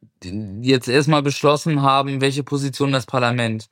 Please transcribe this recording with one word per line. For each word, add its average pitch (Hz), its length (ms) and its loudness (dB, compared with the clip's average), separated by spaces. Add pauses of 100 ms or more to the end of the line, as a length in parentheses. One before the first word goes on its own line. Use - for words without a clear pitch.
(220)
jetzt 107 680 -2
erstmal 143 340 4
beschlossen 143 600 0
haben, 139 380 2
welche 135 240 0
Position 139 480 -2
das 127 140 -2
Parlament 120 640 -2